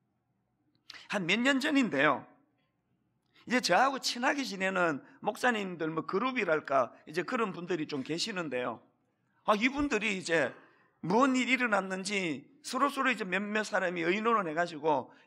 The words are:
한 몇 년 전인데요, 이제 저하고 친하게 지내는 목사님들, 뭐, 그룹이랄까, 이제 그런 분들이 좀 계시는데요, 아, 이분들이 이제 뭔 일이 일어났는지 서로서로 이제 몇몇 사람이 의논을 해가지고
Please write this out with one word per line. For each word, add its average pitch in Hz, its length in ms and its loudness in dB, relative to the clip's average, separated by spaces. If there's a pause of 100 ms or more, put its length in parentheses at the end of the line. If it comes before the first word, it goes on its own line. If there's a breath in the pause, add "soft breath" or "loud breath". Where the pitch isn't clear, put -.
(1080 loud breath)
한 190 180 -2
몇 202 140 2
년 269 200 4
전인데요, 156 680 2 (1200 soft breath)
이제 240 140 0
저하고 240 400 2
친하게 277 420 -2
지내는 190 600 0 (180 loud breath)
목사님들, 190 720 -2
뭐, 160 160 -4
그룹이랄까, 175 840 0 (140 loud breath)
이제 156 160 -4
그런 226 300 -2
분들이 165 340 -4
좀 147 160 -6
계시는데요, 147 800 -4 (600)
아, 208 100 4
이분들이 220 640 0
이제 160 340 2 (480 soft breath)
뭔 247 340 4
일이 247 180 2
일어났는지 190 1000 -2 (100)
서로서로 262 480 0
이제 214 140 -2
몇몇 208 400 -2
사람이 185 380 -2
의논을 208 480 0
해가지고 156 600 -2 (140 soft breath)